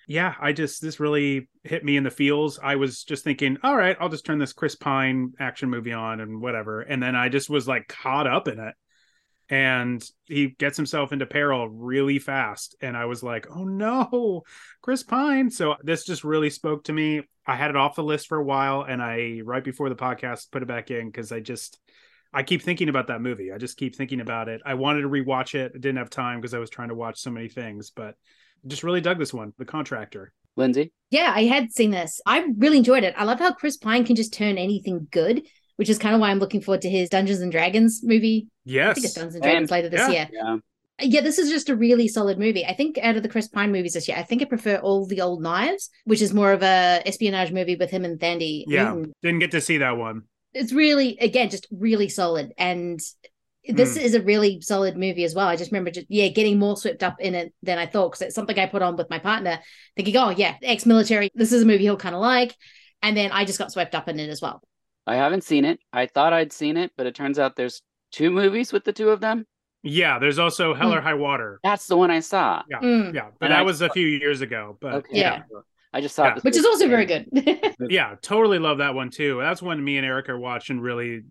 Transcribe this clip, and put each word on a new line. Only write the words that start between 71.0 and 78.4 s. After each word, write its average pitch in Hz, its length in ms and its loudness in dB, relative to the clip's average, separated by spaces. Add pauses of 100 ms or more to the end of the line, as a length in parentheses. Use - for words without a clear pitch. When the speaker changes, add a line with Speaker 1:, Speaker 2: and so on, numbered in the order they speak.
Speaker 1:
High 160 80 2
Water. 131 480 -2
Speaker 2:
That's 202 240 0
the 180 100 2
one 180 140 6
I 165 80 2
saw. 151 500 0
Speaker 1:
Yeah, 135 100 -8
Speaker 3:
Mm. 226 360 2
Speaker 1:
yeah, 110 140 -8 (100)
but 160 80 -2
Speaker 2:
And 196 40 4
Speaker 1:
that 254 80 6
Speaker 2:
I - 40 4
Speaker 1:
was 175 180 0
a 170 80 2
few 180 180 2
years 143 340 0
ago. 110 380 -8
But 131 140 -8
Speaker 2:
Okay. 143 260 -2
Speaker 3:
Yeah. 180 220 2 (520)
Speaker 2:
I 135 80 -4
just 143 140 -8
saw 151 100 6
Speaker 1:
Yeah. 127 100 6
Speaker 2:
this 120 80 -4
Speaker 3:
Which 247 140 4
is 302 60 6
Speaker 2:
movie 440 100 8
Speaker 3:
also 330 160 6
very 226 160 4
Speaker 2:
today. 170 200 -2 (360)
Speaker 3:
good. - 0 - (160)
<laughs> 123 140 -6
Speaker 1:
Yeah, 127 300 0
totally 208 380 4